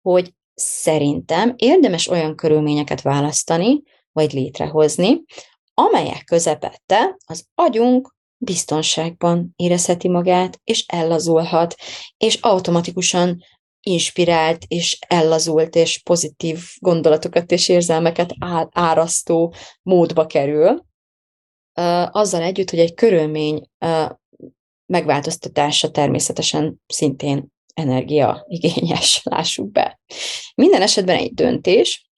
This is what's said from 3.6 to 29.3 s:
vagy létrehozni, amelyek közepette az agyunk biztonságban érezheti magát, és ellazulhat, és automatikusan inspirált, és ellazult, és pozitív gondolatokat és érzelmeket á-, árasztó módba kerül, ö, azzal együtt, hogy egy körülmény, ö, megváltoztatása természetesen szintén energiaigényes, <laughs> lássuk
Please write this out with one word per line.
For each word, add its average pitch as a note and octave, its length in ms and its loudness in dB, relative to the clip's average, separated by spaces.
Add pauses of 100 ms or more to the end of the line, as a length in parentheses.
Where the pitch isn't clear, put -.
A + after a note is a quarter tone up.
vagy D3+ 220 0
létrehozni, D3+ 920 0 (500)
amelyek G3+ 500 0
közepette F3+ 1000 0
az A#3+ 200 -14 (100)
agyunk B3+ 600 2 (220)
biztonságban E3+ 1160 -2
érezheti F3 520 0
magát, F3+ 560 0
és - 240 -4
ellazulhat, E3 880 0 (420)
és A3 180 0
automatikusan F3 1080 0 (360)
inspirált, E3+ 880 0
és - 400 -4
ellazult, D#3+ 680 2
és E3 260 2
pozitív E3+ 580 -4 (200)
gondolatokat E3+ 720 2
és F3 180 0
érzelmeket E3+ 680 0
á-, E3+ 320 -4
árasztó E3+ 840 0 (280)
módba E3+ 440 2
kerül, D#3 600 0 (880)
ö, F3 380 0
azzal F#3 300 0
együtt, F#3+ 280 -4
hogy E3 100 -2
egy E3+ 140 4
körülmény, D#3 840 0
ö, D#3+ 280 -2 (800)
megváltoztatása D3 1040 -2
természetesen D3 960 -2
szintén C#3 680 -4 (220)
energiaigényes, D3+ 1500 -2
<laughs> - 0 -
lássuk - 480 -6